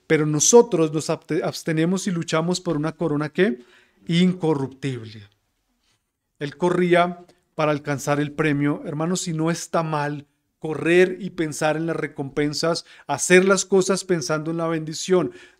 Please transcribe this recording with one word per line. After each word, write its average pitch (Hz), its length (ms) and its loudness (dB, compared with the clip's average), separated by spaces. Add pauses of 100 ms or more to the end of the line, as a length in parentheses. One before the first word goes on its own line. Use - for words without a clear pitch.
pero 156 200 4
nosotros 160 640 4
nos 151 180 -6
abte-, 160 340 -4
abstenemos 170 640 -2
y 196 40 -2
luchamos 170 480 -2
por 170 160 -4
una 156 160 -2
corona", 151 380 -4
¿qué? 220 300 0 (460)
"Incorruptible". 139 1200 -2 (1120)
Él 143 180 -10
corría 175 680 2 (300)
para 151 160 0
alcanzar 147 480 -2
el 147 140 -2
premio. 147 520 0
Hermanos, 165 360 -4
si 175 100 -6
no 160 180 -2
está 170 320 -2
mal 147 460 -4 (320)
correr 165 600 2
y 185 100 -8
pensar 156 480 -2
en 160 80 -4
las 165 100 -4
recompensas, 151 920 -4 (200)
hacer 180 400 4
las 196 200 2
cosas 190 380 2
pensando 156 460 -2
en 165 80 -4
la 165 80 -4
bendición. 165 640 -2 (280)